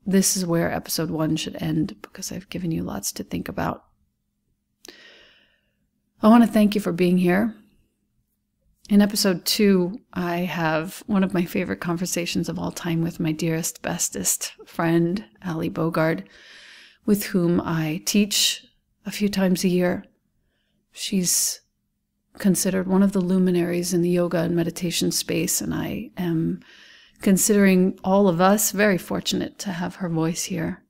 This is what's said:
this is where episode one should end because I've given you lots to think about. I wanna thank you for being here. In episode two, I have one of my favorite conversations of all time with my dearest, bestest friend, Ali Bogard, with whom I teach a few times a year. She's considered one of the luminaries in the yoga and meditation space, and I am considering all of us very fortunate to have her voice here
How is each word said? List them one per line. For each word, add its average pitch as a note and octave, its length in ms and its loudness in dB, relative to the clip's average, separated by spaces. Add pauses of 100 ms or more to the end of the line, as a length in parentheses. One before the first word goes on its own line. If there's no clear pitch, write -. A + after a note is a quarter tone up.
this F#3+ 320 2
is F#3 80 -4
where E3+ 260 0
episode - 380 -4
one D#3 260 0
should - 260 -6
end D#3+ 400 -2
because - 300 -14
I've - 180 -14
given F3 220 -6
you E3+ 120 -4
lots - 300 -8
to G#3+ 100 -10
think F3+ 260 -8
about. E3+ 340 -6 (2500)
I G#3+ 80 6
wanna A#3 180 8
thank G#3 280 2
you G3+ 60 0
for F#3 100 -2
being F3+ 260 2
here. F3+ 380 2 (1300)
In G3+ 120 8
episode G3+ 440 2
two, G3 540 2 (140)
I F3 240 -4
have E3 720 -2
one G3 160 2
of F#3+ 100 -2
my F3+ 100 2
favorite F3 380 -4
conversations E3+ 680 -4
of E3 100 -6
all F3 140 -6
time E3 300 -2
with E3+ 180 -4
my D#3 140 0
dearest, D#3+ 480 -4
bestest - 720 -4 (120)
friend, E3+ 600 0 (200)
Ali E3 240 -6
Bogard, E3 540 -2 (840)
with G#3 200 2
whom F3 340 0
I D#3+ 460 -2
teach - 600 0 (400)
a G3 60 -8
few G#3 160 -2
times F#3+ 380 2
a F#3+ 40 4
year. F3+ 360 0 (880)
She's - 680 -2 (800)
considered F#3 500 2
one F#3+ 160 4
of G3 80 2
the F#3+ 100 0
luminaries F3 720 0
in E3+ 80 2
the F3 80 2
yoga F3 300 2
and E3+ 160 0
meditation E3+ 560 -2
space, - 500 -2
and D#3+ 120 -6
I G#3+ 440 -8
am E3+ 440 -2 (600)
considering F#3+ 840 4
all G3 240 4
of E3 120 2
us G3 320 4
very G3 260 2
fortunate - 640 -6
to G3+ 120 -8
have F3+ 240 -8
her F#3 140 -8
voice E3 360 -2
here E3+ 440 -6